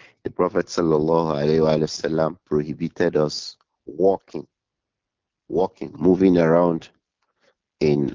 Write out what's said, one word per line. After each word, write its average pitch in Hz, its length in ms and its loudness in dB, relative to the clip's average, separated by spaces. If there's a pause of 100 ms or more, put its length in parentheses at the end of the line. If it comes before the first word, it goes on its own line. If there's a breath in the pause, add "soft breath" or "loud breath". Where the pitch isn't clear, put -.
(240 loud breath)
The - 60 -8
Prophet 90 360 -2
sallallahu 80 680 0
alaihi 76 240 0
wasallam 78 840 -2
prohibited 78 720 -4
us - 400 -4 (300)
walking, 85 600 -2 (1000)
walking, - 500 -4
moving 90 400 4
around 82 500 2 (920)
in 73 340 0